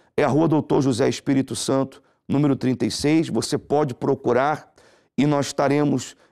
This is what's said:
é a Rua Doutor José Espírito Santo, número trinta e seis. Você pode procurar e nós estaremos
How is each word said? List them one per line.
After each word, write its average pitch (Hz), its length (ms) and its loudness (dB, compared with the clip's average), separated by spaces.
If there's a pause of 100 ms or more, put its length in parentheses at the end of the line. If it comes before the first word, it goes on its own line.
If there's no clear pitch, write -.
(160)
é 147 80 2
a 143 40 2
Rua 151 200 2
Doutor 151 340 0
José 127 260 0
Espírito 135 460 -2
Santo, 135 480 -4 (260)
número 139 280 2
trinta 123 280 -2
e 107 60 0
seis. 156 380 0
Você 113 280 -2
pode 143 380 -2
procurar 135 800 -2 (440)
e 131 80 2
nós 143 220 2
estaremos 143 680 -2 (160)